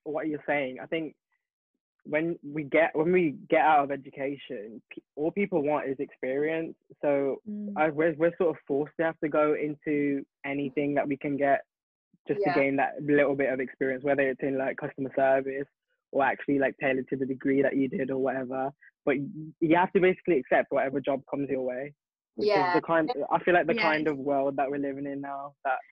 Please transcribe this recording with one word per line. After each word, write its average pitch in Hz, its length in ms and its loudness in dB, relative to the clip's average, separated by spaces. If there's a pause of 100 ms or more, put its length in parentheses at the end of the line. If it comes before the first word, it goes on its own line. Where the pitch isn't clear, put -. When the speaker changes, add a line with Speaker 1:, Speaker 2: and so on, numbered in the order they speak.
Speaker 1:
what 156 240 -4
you're 151 180 -6
saying, 135 360 -2
I 143 40 -14
think 160 280 -6 (920)
when 165 380 -2
we 147 220 -8
get, 151 320 2
when 156 160 2
we 175 200 4 (160)
get 160 140 4
out 147 220 6
of 139 60 -4
education, 135 920 -8 (100)
pe-, - 100 -18 (140)
all 151 140 -2
people 185 320 0
want 143 260 0
is 131 120 -4
experience. 151 760 -4 (260)
So 143 460 0
Speaker 2:
Mm. 208 280 -8
Speaker 1:
I, 156 140 2
we're, 156 240 0
we're 165 240 2
sort 175 120 2
of 147 60 -4 (100)
forced 147 320 -2
to 165 80 0
have 160 140 -4
to 165 80 -2
go 151 260 2
into 147 680 -2 (200)
anything 143 500 -2
that 139 140 0
we 143 80 -2
can 143 200 -4
get 139 260 2 (680)
just 139 120 -2
Speaker 3:
Yeah. - 40 0
Speaker 1:
to 147 60 2
gain 139 260 2
that 135 260 0
little 143 340 4
bit 135 160 0
of 131 80 -2
experience, 131 440 -4
whether 139 240 2
it's 131 140 -4
in, 135 160 -2
like, 131 200 -4
customer 135 380 -6
service 135 500 2 (460)
or 139 120 2
actually, 131 340 0
like, 131 220 0
tailored 131 280 -2
to 143 80 -4
the 131 100 -4
degree 135 360 0
that 139 140 0
you 135 120 2
did 131 220 -4
or 135 80 -2
whatever. 131 540 -4 (320)
But 143 140 2
y-, 156 420 -10
you 165 160 6
have 180 160 4
to 196 80 4
basically 175 380 4
accept 131 340 0
whatever 139 280 0
job 139 300 -2
comes 139 200 -4
your 131 120 -2
way. 127 320 -6 (420)
Which 208 140 2
Speaker 3:
Yeah. 208 60 6
Speaker 1:
is 180 160 2
the 160 100 4
kind, 160 280 2 (200)
I 170 140 4
feel 180 100 4
like 170 120 4
the 165 80 2
Speaker 2:
Yeah. 220 80 0
Speaker 1:
kind 156 260 2
of 147 100 -2
world 139 380 0
that 139 140 0
we're 143 100 -4
living 139 260 -6
in 139 160 -8
now. 139 320 -10 (100)
That 131 140 -2 (140)